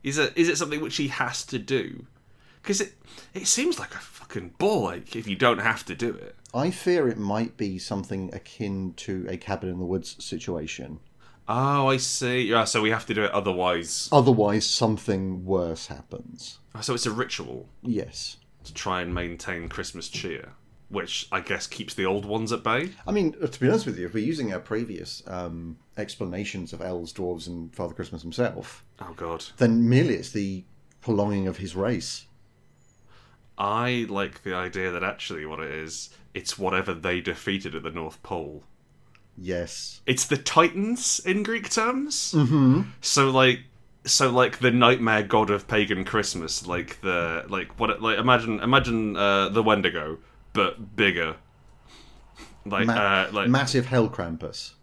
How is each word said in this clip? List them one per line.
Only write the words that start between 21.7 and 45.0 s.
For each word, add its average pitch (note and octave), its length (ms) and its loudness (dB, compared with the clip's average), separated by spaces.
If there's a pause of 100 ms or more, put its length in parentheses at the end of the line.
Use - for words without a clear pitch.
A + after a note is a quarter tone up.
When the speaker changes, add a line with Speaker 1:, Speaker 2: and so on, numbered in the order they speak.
Speaker 1:
the F#2+ 120 -2
old G2+ 200 0
ones A2 260 -2
at A#2+ 140 -4
bay. C3 240 0 (180)
Speaker 2:
I - 60 -2
mean, F#3+ 180 2
to D3 300 -6
be B2+ 80 6
honest A3 160 4
with G#2 120 -4
you, F2 100 -6
if E2+ 60 -10
we're A2 120 -2
using C#3 260 -2
our F#2 80 -4
previous, G#2+ 680 -6
um, E2+ 520 -8 (180)
explanations G2 800 -8
of E2+ 80 -10
elves, F2+ 320 -6
dwarves, F2 340 -6
and E2+ 260 -10
Father F2 200 -6
Christmas E2+ 300 -10
himself, - 600 -6 (160)
Speaker 1:
Oh, D#2+ 160 -14
God. E2 300 -8 (100)
Speaker 2:
then A#2 320 6
merely B2+ 280 6
it's F2+ 160 -10
the G2 340 -4 (340)
prolonging G2+ 480 0
of F#2 100 -4
his F#2 200 -8
race. G2 480 -4 (1300)
Speaker 1:
I A#2 520 0
like G2 340 -4
the F#2+ 100 -4
idea F#2 380 -2
that F2 120 -4
actually F2 420 -6
what D2+ 140 -8
it D#2 120 -8
is, D#2 380 -10 (240)
it's - 260 -8
whatever F#2 340 0
they F2 280 -2
defeated F#2 520 -4
at D#2 100 -8
the D#2+ 80 -6
North D#2+ 300 -10
Pole. D2+ 420 -8 (720)
Speaker 2:
Yes. F2 680 -6
Speaker 1:
It's C3 200 2
the D3 120 0
Titans F3+ 880 2
in G3 180 0
Greek A3 260 -4
terms. C4 640 -2
Speaker 2:
Mm-hmm. C#3+ 480 6 (200)
Speaker 1:
So, C3+ 300 4
like, C3 300 6 (440)
so, - 240 4
like, B2 300 4
the B2 120 6
nightmare A#2 520 6